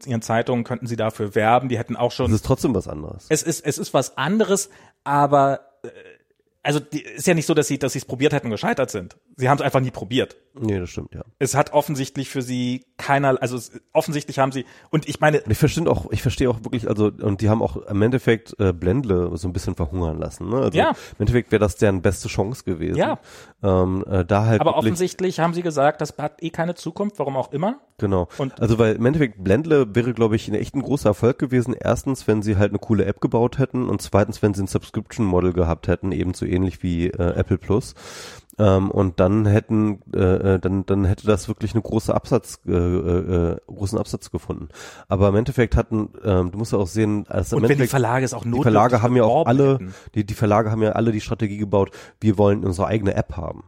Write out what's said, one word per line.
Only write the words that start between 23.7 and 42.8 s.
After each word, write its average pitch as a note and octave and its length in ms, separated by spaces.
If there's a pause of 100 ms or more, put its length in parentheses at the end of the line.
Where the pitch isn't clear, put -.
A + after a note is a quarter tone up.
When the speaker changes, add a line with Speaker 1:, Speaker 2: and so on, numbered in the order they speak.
Speaker 2:
äh, F#2 160
da G2+ 200
halt A2+ 140
Speaker 1:
Aber E3 120
Speaker 2:
wirklich C#3 140
Speaker 1:
offensichtlich F3+ 540
haben E3 140
sie F3 80
gesagt, D#3 400
das D3+ 160
hat - 260
eh D#3+ 60
keine E3+ 260
Zukunft, G3+ 440
warum C3+ 180
auch B2+ 160
immer. F#3+ 260 (200)
Speaker 2:
Genau. F#2+ 280 (100)
Speaker 1:
Und C3+ 220
Speaker 2:
Also G#2+ 200
weil A2 160
im A2+ 100
Endeffekt C3+ 360
Blendle B2 540
wäre, A#2+ 180
glaub A2 200
ich, - 160
ein G#2 60
echt - 200
ein C#3+ 60
großer B2 280
Erfolg A#2 300
gewesen. B2 400
Erstens, - 480
wenn G#2+ 140
sie G2+ 160
halt G2+ 140
eine G2+ 80
coole G2+ 260
App G2+ 160
gebaut A#2+ 380
hätten B2+ 280
und G2 140
zweitens, G2+ 400
wenn G#2 120
sie G2 100
ein F#2 40
Subscription-Model F#2 840
gehabt E2+ 340
hätten, F#2 240
ebenso F2 340
ähnlich F#2 380
wie, F2 240
äh, F2 300
Apple F#2 220
Plus. - 340 (680)
Ähm, G2 320
und F#2+ 280
dann G2+ 260
hätten, G#2+ 560 (120)
äh, F#2+ 420
äh, F#2 40
dann, F#2 260
dann G2 200
hätte F#2+ 200
das G#2 220
wirklich G#2+ 260
eine A2+ 80
große - 320
Absatz, - 540
äh, F2+ 40
äh, F2 840